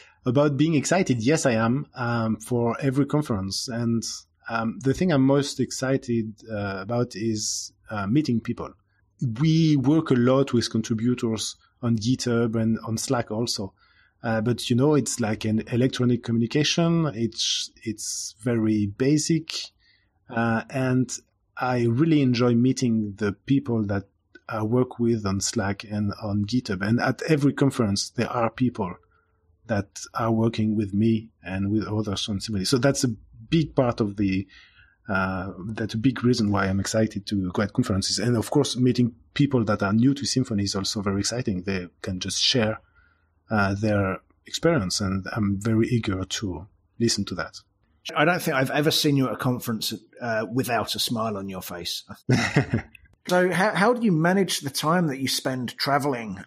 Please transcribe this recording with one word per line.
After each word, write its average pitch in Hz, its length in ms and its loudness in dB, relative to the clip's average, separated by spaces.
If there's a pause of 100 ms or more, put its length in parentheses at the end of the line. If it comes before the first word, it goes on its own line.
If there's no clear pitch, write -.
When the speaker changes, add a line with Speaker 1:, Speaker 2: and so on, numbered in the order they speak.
(260)
Speaker 1:
about 143 300 4
being 156 200 4
excited, 131 460 2
yes, 151 240 2
I 127 80 2
am, 113 420 2
um, 117 420 0
for 117 420 0
every 135 280 2
conference. 107 600 -2
And, 117 360 -2 (440)
um, 113 340 -4
the 131 120 2
thing 180 180 0
I'm 135 140 4
most 139 340 2
excited, 120 760 -2 (140)
uh, 101 300 -4
about 101 360 -2
is, 107 580 -4 (160)
uh, 101 180 -4
meeting 123 320 2
people. 123 320 -8 (680)
We 160 380 4
work 151 340 4
a 135 40 4
lot 131 380 4
with 117 160 2
contributors 113 880 -2 (260)
on 117 160 2
GitHub 117 580 0
and 113 300 2
on 110 120 -4
Slack 120 340 -2
also. 110 420 -4 (480)
Uh, 113 200 0
but, 117 280 -2
you 123 60 2
know, 143 200 4
it's - 240 0
like 107 240 -2
an 110 280 0
electronic 123 520 2
communication. 151 880 2
It's, - 580 -4 (120)
it's - 580 -8
very 110 440 0
basic. 151 680 0 (760)
Uh, 113 400 0
and 127 440 0 (440)
I 127 260 0
really 143 380 4
enjoy 123 340 4
meeting 117 600 2
the 104 160 0
people 120 540 0
that 101 180 -2 (420)
I 110 160 -4
work 123 360 0
with 117 260 0
on 98 160 -2
Slack 101 420 -2
and 104 380 -4
on 104 240 -2
GitHub. 104 360 -2
And 110 200 2
at 117 220 0
every 143 300 2
conference, 113 560 0
there 110 200 -4
are 117 200 0
people 113 440 -2 (760)
that 101 320 -4 (140)
are 117 180 0
working 110 440 2
with 101 180 -2
me 113 360 2 (120)
and 98 300 -2
with 104 160 0
others 107 400 -4
on 101 120 -2
Symfony. 98 280 -4
So 131 100 2
that's 139 280 2
a 127 100 0 (340)
big 160 240 2
part 120 280 2
of 101 160 -2
the, 98 280 0 (600)
uh, 95 440 -2 (180)
that's 110 240 -6
a 113 40 -2
big 117 240 0
reason 110 300 2
why 98 160 2
I'm 98 140 0
excited 110 460 0
to 95 240 -2
go - 100 0
at 101 100 0
conferences. 101 480 0
And 117 160 2
of 107 160 -2
course, 139 240 2
meeting 123 400 2 (180)
people 139 300 2
that 104 180 0
are 101 120 0
new 120 220 6
to 139 80 -8
Symfony 110 400 0
is 101 120 -2
also 98 260 -4
very 98 200 0
exciting. 101 420 -2
They 92 240 -4 (140)
can 92 180 -6
just 98 220 -6
share, - 400 2 (680)
uh, 101 260 2
their 101 440 0 (260)
experience, 147 540 0
and 95 320 -2
I'm 101 300 -2
very 113 260 2
eager 101 380 -2
to 90 420 -8 (320)
listen 113 260 0
to - 100 -8
that. - 260 -8 (520)
Speaker 2:
I 151 120 2
don't 175 160 2
think 160 160 -2
I've 131 140 0
ever 147 200 2
seen 151 240 2
you 131 120 2
at 110 60 -2
a - 40 -8
conference, 120 560 -4 (280)
uh, 113 300 -4
without 117 440 -2
a 107 40 -4
smile 110 380 -2
on 98 100 -8
your 92 140 -8
face. - 420 -10 (240)
Speaker 1:
<laughs> 120 60 4 (960)
Speaker 2:
So 180 240 2
how, 185 200 0
how 202 200 2
do 240 100 -8
you 226 80 4
manage 175 480 2
the 139 100 -8
time 165 380 0
that 135 120 -4
you 131 100 -2
spend 127 480 -4
traveling, 127 680 -2